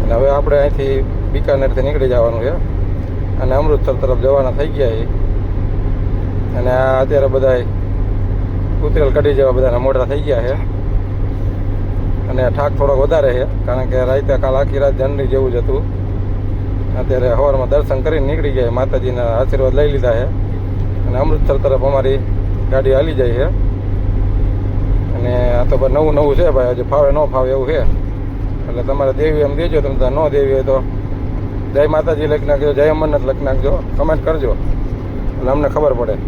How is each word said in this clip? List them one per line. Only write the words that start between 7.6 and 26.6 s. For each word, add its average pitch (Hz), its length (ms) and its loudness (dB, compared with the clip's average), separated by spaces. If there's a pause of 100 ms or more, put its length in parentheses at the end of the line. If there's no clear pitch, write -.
ઉતરેલ 147 300 2
કઢી 147 240 2
જેવા 131 180 2
બધાના 123 280 2
મોઢા 127 260 0
થઈ 147 160 -2
ગયા 123 180 0
છે 131 80 -2 (1800)
અને 127 140 0 (120)
થાક 143 220 -2
થોડોક 139 240 2
વધારે 143 320 2
છે, 123 120 0 (200)
કારણ 131 260 -2
કે 127 180 0
રાતે 139 240 0 (100)
કાલ 131 160 0
આખી 139 240 0
રાત 151 160 2
જર્ની 139 340 0
જેવું 131 180 2
જ 120 140 0
હતું. 139 180 0 (1160)
અત્યારે 127 360 0
સવારમાં 135 360 2
દર્શન 143 340 0
કરીને 156 220 0
નીકળી 147 300 0
ગયા, 120 220 0
માતાજીના 127 560 0
આશીર્વાદ 131 440 2
લઈ 147 140 4
લીધા 127 240 2
છે 123 80 0 (840)
અને 123 120 -2
અમૃતસર 143 440 2
તરફ 135 260 2
અમારી 135 300 0 (520)
ગાડી 135 260 2
હાલી 151 220 0
જાય 120 180 2
છે. 131 100 2 (1700)
અને 123 180 -2 (260)
આ 123 100 4
તો 143 80 4
ભાઈ 131 180 2
નવું 156 200 2
નવું 143 220 2
છે 170 140 4
ભાઈ, 127 240 2